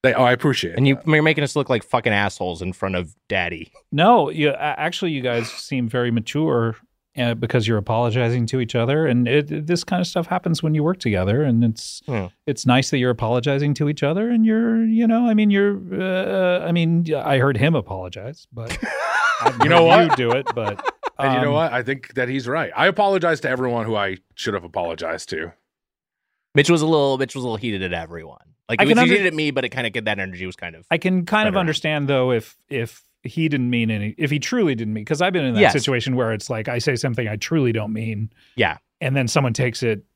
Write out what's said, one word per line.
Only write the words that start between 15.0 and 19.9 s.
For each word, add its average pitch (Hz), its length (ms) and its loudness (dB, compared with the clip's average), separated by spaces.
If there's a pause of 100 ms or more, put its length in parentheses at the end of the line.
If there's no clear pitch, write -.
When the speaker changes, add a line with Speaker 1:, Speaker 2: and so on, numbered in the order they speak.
Speaker 3:
know, 226 200 4
I 226 60 2
mean, 214 180 4
you're, 202 280 2 (200)
uh, 185 600 0
I 170 120 -2
mean, 165 420 2
I 139 240 2
heard 135 180 4
him 151 180 4
apologize, 98 800 -6
but 117 240 -10 (340)
Speaker 2:
<laughs> - 320 0
Speaker 3:
I've 127 200 0
Speaker 1:
You 156 80 4
know 170 200 8